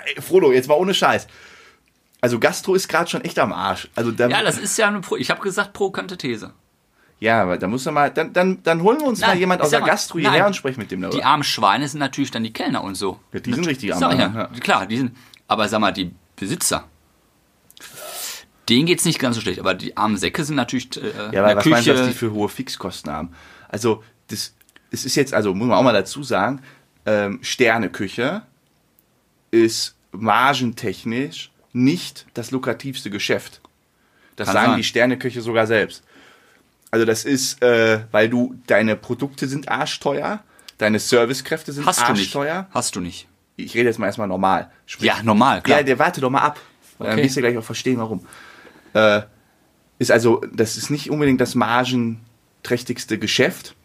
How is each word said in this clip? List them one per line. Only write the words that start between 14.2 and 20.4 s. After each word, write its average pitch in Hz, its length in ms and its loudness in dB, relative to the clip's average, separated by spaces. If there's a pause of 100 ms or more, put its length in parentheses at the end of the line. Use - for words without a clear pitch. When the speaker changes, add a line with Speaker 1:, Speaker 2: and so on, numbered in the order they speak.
Speaker 2:
ja. 101 120 0 (200)
Speaker 1:
ja. 123 80 -14
Speaker 2:
Klar, 123 260 2
die 110 120 -2
sind, 127 180 -2 (320)
aber 107 200 2
sag 110 120 0
mal, 101 120 2
die 90 200 -6 (240)
Besitzer, 101 480 -4 (1800)
denen 127 180 4
geht's 170 180 2
nicht 165 140 0
ganz 123 160 -2
so 113 80 -4
schlecht, 95 160 -4
aber 92 160 0
die 92 220 -10
armen 107 200 0
Säcke 90 280 -2